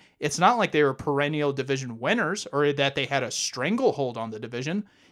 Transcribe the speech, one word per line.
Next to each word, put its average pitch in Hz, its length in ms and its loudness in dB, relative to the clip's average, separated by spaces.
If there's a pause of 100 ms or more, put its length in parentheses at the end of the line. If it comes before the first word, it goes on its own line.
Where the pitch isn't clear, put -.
(200)
it's 151 200 -4
not 214 180 6
like 202 140 2
they 151 120 6
were 135 100 4
perennial 143 600 0
division 131 460 -4
winners 185 520 0
or 147 220 2
that 139 220 0
they 135 100 0
had 135 180 0
a 113 80 -4
stranglehold 143 880 0
on 113 140 -6
the 107 80 -10
division. 127 440 -6 (280)